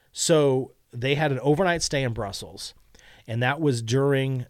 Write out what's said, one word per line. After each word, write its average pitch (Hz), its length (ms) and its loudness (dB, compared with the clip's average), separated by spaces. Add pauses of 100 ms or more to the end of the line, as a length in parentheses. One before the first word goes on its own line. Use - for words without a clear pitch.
(120)
So 139 600 2 (180)
they 131 240 -2
had 151 160 0
an 127 80 -2
overnight 156 420 2
stay 139 220 -2
in 120 100 -2
Brussels, 101 600 -10 (520)
and 117 140 -4
that 135 180 0
was 139 220 2
during, 135 680 0